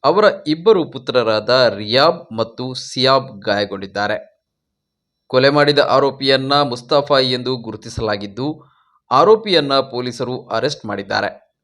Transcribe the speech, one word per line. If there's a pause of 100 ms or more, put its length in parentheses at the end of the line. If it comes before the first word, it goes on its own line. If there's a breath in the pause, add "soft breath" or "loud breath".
ಅವರ (220)
ಇಬ್ಬರು
ಪುತ್ರರಾದ
ರಿಯಾಬ್
ಮತ್ತು
ಸಿಯಾಬ್
ಗಾಯಗೊಂಡಿದ್ದಾರೆ. (800)
ಕೊಲೆ
ಮಾಡಿದ
ಆರೋಪಿಯನ್ನ
ಮುಸ್ತಫಾ
ಎಂದು
ಗುರುತಿಸಲಾಗಿದ್ದು, (380 soft breath)
ಆರೋಪಿಯನ್ನ
ಪೊಲೀಸರು
ಅರೆಸ್ಟ್
ಮಾಡಿದ್ದಾರೆ.